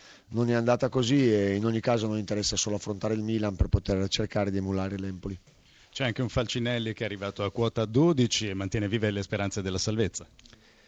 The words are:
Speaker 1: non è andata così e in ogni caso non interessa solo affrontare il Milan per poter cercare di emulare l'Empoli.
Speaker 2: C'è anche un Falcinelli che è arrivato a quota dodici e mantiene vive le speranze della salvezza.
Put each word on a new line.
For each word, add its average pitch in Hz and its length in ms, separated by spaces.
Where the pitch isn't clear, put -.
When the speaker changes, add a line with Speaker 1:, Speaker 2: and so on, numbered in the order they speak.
Speaker 1:
non 117 220
è 120 40
andata 120 340
così 127 440
e 101 220
in 104 100
ogni 113 160
caso 117 260
non 107 120
interessa 104 380
solo 104 200
affrontare 104 380
il 110 80
Milan 107 340
per 90 120
poter 98 400
cercare 104 420
di 95 80
emulare 95 400
l'Empoli. 95 400
Speaker 2:
C'è - 140
anche 123 180
un 117 60
Falcinelli 117 640
che 113 120
è - 20
arrivato 101 380
a 98 80
quota 117 320
dodici 123 640
e 95 60
mantiene 98 340
vive 107 220
le 101 120
speranze 98 400
della 92 160
salvezza. 110 480